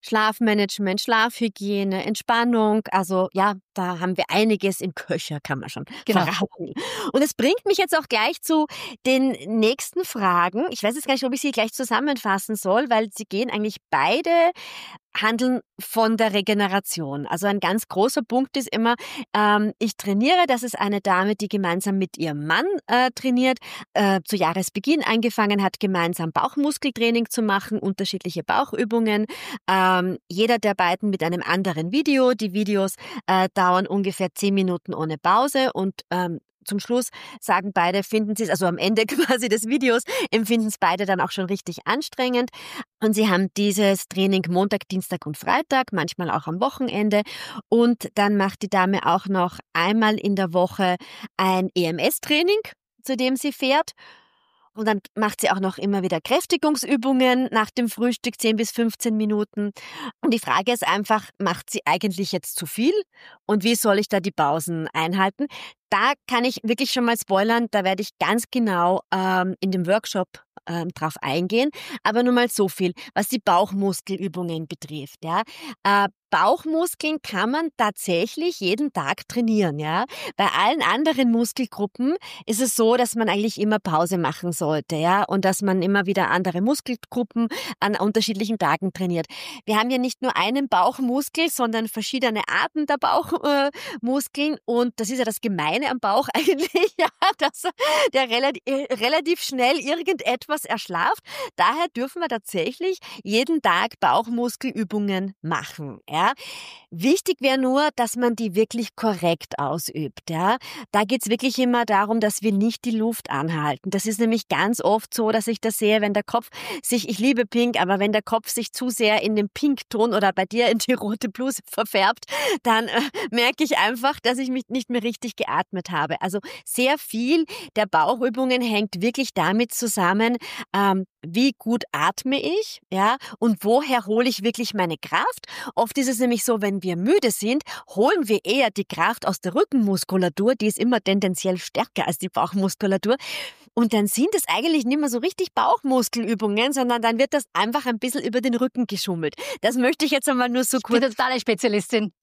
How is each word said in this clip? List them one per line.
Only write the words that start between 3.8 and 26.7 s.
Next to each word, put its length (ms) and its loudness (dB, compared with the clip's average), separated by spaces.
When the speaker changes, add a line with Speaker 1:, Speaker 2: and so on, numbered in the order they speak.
Speaker 1:
haben 160 -2
wir 140 0
einiges 500 2
im 160 -6
Köcher, 480 -6
kann 160 -4
man 100 -12
schon 160 -10
Speaker 2:
Genau. 180 2
Speaker 1:
verraten. 500 -4
Und 100 4
es 100 0
bringt 320 0
mich 140 2
jetzt 180 2
auch 100 -2
gleich 340 0
zu 260 2
den 240 4
nächsten 460 0
Fragen. 640 2
Ich 140 -8
weiß 120 0
jetzt 120 -8
gar 80 2
nicht, 100 -4
ob 80 0
ich 80 -4
sie 100 0
gleich 220 -2
zusammenfassen 800 -2
soll, 360 2
weil 220 2
sie 120 -12
gehen 240 -2
eigentlich 280 -4
beide 600 4
handeln 400 0
von 380 2
der 160 2
Regeneration. 960 0
Also 200 -2
ein 120 2
ganz 280 0
großer 400 0
Punkt 300 0
ist 160 -4
immer, 220 2
ähm, 440 4
ich 180 -2
trainiere, 500 4
das 160 0
ist 140 -6
eine 240 0
Dame, 340 2
die 120 -4
gemeinsam 500 0
mit 200 -2
ihrem 300 -4
Mann, 180 2
äh, 260 4
trainiert, 460 2
äh, 320 4
zu 100 -2
Jahresbeginn 680 0
angefangen 600 2
hat, 160 0
gemeinsam 520 0
Bauchmuskeltraining 1000 0